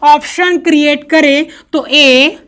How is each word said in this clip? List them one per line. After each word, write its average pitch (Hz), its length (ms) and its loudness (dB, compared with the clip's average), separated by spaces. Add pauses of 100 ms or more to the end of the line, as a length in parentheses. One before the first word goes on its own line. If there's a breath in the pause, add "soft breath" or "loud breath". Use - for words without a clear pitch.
ऑप्शन 302 560 0
क्रिएट 294 500 -2
करें 294 360 0 (260 loud breath)
तो 294 140 -4
ए 277 600 0